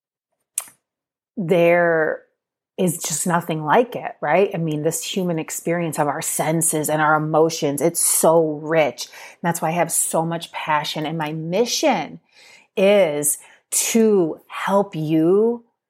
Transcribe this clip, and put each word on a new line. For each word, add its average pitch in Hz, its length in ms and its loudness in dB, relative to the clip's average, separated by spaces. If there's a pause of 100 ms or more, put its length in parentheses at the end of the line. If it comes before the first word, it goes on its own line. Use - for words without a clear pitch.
(1400)
there 170 840 2 (540)
is 185 240 -2
just - 240 -6
nothing 165 380 -2
like 214 320 2
it, - 240 -10
right? 175 340 2
I 180 40 -6
mean, 156 260 -2
this 156 180 -2
human 175 380 -4
experience 165 600 -4
of 147 80 2
our 143 140 -4
senses 156 680 -2
and 156 120 0
our 156 140 4
emotions, 156 680 0
it's 170 200 0
so 165 540 4
rich. 151 500 -2
And - 360 -20
that's - 200 -2
why 165 80 -2
I - 20 -2
have 165 200 -2
so - 340 -2
much 165 260 -6
passion. 151 540 -4
And 160 120 -6
my 156 140 -6
mission 170 880 -2 (560)
is 180 640 2 (340)
to 208 760 2
help 196 480 -2
you 175 680 2 (260)